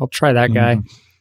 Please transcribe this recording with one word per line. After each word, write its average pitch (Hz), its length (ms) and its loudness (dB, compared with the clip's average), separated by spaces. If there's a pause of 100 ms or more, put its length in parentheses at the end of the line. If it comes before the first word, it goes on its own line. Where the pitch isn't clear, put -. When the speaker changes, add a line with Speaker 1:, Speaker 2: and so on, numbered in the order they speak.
Speaker 1:
I'll 131 60 -4
try 143 260 -2
that 120 220 0
guy." 120 220 2
Speaker 2:
Mm-hmm. 107 100 -6 (340)